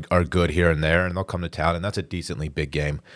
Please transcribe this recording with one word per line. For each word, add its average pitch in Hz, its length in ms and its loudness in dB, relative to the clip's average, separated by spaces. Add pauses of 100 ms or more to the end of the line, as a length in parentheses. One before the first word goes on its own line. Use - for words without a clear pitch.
(120)
are 90 120 4
good 85 280 2
here 87 180 4
and 78 140 2
there, 85 220 4
and 90 100 -4
they'll 92 80 -4
come 90 180 -6
to 85 80 -6
town, 85 260 0
and 85 80 -4
that's 101 140 -4
a 95 60 -4
decently 78 460 -6
big 73 200 -4
game. 73 320 -2 (140)